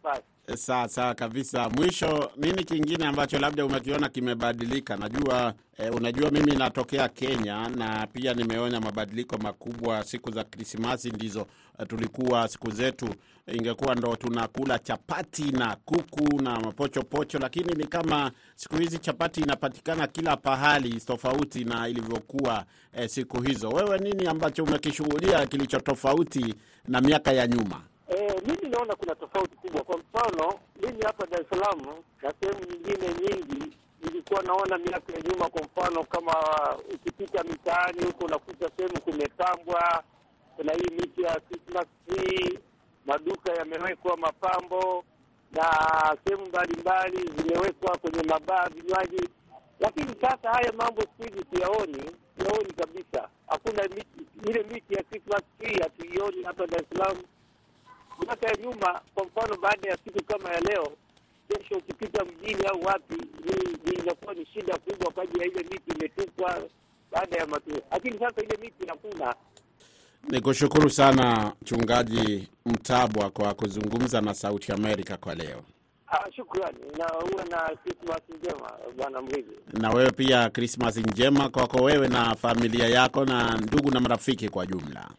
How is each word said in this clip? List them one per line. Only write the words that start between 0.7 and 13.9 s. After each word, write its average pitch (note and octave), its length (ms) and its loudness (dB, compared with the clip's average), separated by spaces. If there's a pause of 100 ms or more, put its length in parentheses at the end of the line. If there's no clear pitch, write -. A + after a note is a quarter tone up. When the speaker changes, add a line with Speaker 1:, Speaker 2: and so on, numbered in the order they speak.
Speaker 2:
sawa B2 280 -2
kabisa. A#2+ 540 -2
Mwisho, D3+ 680 0
nini E3+ 260 0
kingine D#3 440 0
ambacho C#3+ 320 0
labda D3 260 0
umekiona C#3 440 0
kimebadilika? A#2+ 880 -2
Najua, B2 560 0 (240)
eh, A2+ 180 -4
unajua B2 360 0
mimi D3 240 4
natokea C3 540 0
Kenya A2+ 600 -4
na A2 380 -4
pia B2+ 260 -2
nimeona A#2 480 0
mabadiliko A2 560 -4
makubwa. A2+ 680 -4
Siku A#2+ 280 -8
za A2 120 -4
Krismasi A#2 680 -4
ndizo, G#2+ 380 -6 (320)
eh, A2 80 -8
tulikuwa A#2 600 2
siku - 240 -6
zetu, A#2+ 380 -2 (380)
ingekuwa A#2 480 0